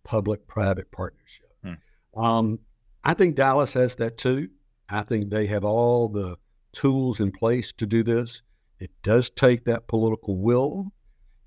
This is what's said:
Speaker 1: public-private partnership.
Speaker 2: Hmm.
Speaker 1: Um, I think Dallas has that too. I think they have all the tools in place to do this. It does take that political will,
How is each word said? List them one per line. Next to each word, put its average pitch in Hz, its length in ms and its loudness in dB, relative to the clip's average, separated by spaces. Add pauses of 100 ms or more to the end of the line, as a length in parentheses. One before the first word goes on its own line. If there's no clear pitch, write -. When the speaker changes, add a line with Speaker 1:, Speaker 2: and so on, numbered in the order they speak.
Speaker 1:
public-private 101 880 -4
partnership. - 600 -14 (120)
Speaker 2:
Hmm. - 560 -14
Speaker 1:
Um, 113 380 0 (460)
I 143 100 2
think 175 220 2
Dallas 135 380 2
has 127 220 0
that 113 220 -6
too. 131 300 -2 (400)
I 104 140 -4
think 104 280 -2
they 107 160 0
have 101 180 -2
all 120 440 2
the 98 280 -6 (360)
tools 131 480 0
in 101 120 0
place 117 400 -2
to 113 140 -6
do 113 180 2
this. 117 380 -2 (360)
It 90 120 -14 (120)
does 120 280 2
take 123 340 4
that 117 240 -2
political 110 500 0
will, 139 540 0 (540)